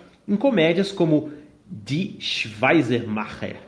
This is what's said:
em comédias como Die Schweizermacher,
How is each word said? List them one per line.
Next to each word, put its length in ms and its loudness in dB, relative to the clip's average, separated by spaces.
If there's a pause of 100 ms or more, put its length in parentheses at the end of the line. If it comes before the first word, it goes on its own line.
(280)
em 80 2
comédias 560 2
como 400 2 (340)
Die 540 -6
Schweizermacher, 1400 0 (120)